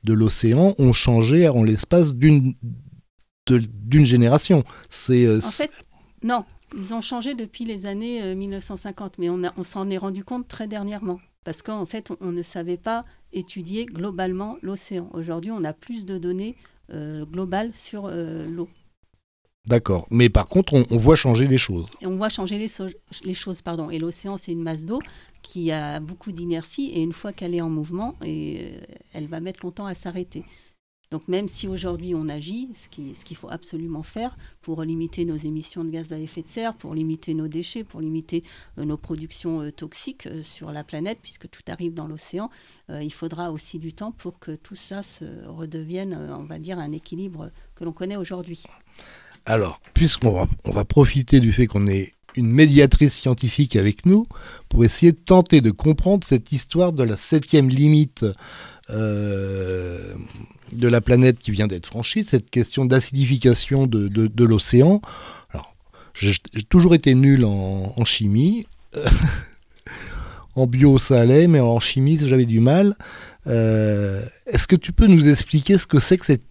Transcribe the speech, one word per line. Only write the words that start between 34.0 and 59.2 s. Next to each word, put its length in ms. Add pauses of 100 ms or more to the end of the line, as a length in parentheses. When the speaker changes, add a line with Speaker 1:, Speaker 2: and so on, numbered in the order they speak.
Speaker 2:
faire 340 (240)
pour 220
limiter 420
nos 120
émissions 460
de 60
gaz 240
à 60
effet 240
de 60
serre, 260
pour 200
limiter 380
nos 160
déchets, 340
pour 200
limiter, 420 (320)
euh, 80
nos 140
productions, 640
euh, 80
toxiques, 560
euh, 160
sur 280
la 140
planète, 380
puisque 260
tout 200
arrive 260
dans 120
l'océan, 440 (400)
euh, 120
il 80
faudra 420
aussi 260
du 160
temps 180
pour 260
que 160
tout 220
ça 260
se 220 (220)
redevienne, 680
euh, 240
on 80
va 140
dire, 200
un 140
équilibre 580 (240)
que 100
l'on 80
connaît 260
aujourd'hui. 460 (840)
Speaker 1:
Alors, 340 (140)
puisqu'on 380
va, 140 (200)
on 60
va 120
profiter 560
du 140
fait 120
qu'on 200
ait 260 (220)
une 160
médiatrice 640
scientifique 640
avec 280
nous 220 (420)
pour 160
essayer 280
de 40
tenter 460
de 80
comprendre 560
cette 260
histoire 400
de 100
la 140
septième 540
limite, 560 (640)
euh, 1200 (580)